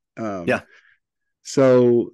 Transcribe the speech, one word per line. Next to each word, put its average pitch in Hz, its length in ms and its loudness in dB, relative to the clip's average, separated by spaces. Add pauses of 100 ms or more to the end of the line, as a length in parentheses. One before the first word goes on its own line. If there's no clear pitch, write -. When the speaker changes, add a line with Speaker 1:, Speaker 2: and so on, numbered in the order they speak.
(180)
Speaker 1:
Um, 98 300 -10
Speaker 2:
Yeah. 113 140 -2 (800)
Speaker 1:
so 123 720 2